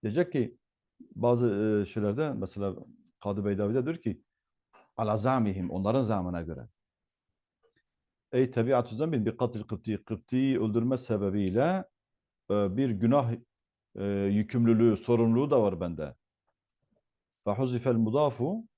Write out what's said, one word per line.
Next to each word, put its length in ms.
Diyecek 280
ki 260
bazı, 320
e, 40
şeylerde 480
mesela 420
Kadı 260
Beydavi'de 400
diyor 100
ki, 260
"Ala 220
zamihim," 520
onların 340
zamına 380
göre. 260
"Ey 200
tebiatü 440
zembin 300
bi 120
katil 260
kıpti." 400
Kıpti'yi 560
öldürme 380
sebebiyle, 880
e, 260
bir 120
günah, 440
e, 140
yükümlülüğü, 880
sorumluluğu 540
da 100
var 200
bende. 340
Fe 80
huzifel 440
mudafu. 720